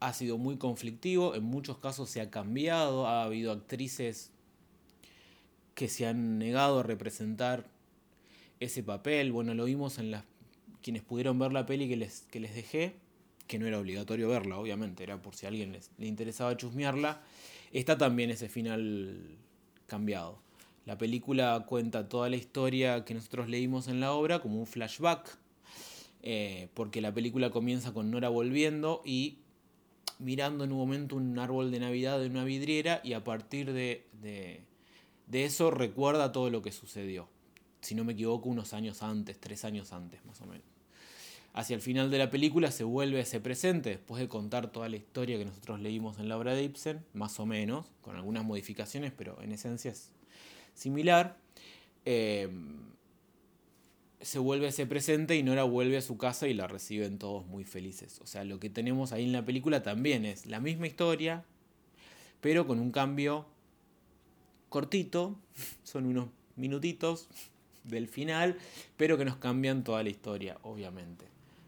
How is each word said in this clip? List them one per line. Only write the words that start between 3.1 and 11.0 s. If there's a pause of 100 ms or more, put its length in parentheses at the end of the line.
habido
actrices (1400)
que
se
han
negado
a
representar (960)
ese
papel.
Bueno,
lo
vimos
en
las, (580)
quienes